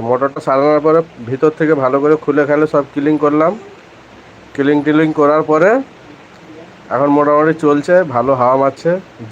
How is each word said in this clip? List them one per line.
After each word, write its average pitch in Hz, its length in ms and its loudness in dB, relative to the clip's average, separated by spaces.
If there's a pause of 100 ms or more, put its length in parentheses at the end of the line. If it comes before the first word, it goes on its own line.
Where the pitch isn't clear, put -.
মোটরটা 135 380 -2
সারানোর 143 380 2
পরে 156 140 2 (300)
ভিতর 135 300 0
থেকে 156 140 0 (100)
ভালো 131 200 0
করে 151 120 2 (100)
খুলে 147 240 0
খালে 151 240 0
সব 143 100 0 (100)
ক্লিন 147 320 0
করলাম। 156 280 0 (1040)
ক্লিন 143 300 0
টিলিং 156 240 2 (100)
করার 151 300 2
পরে 160 200 2 (1200)
এখন 139 240 0
মোটামুটি 147 360 2 (120)
চলছে, 147 300 2 (200)
ভালো 123 240 0
হাওয়া 127 220 2
মারছে, 135 300 -2 (400)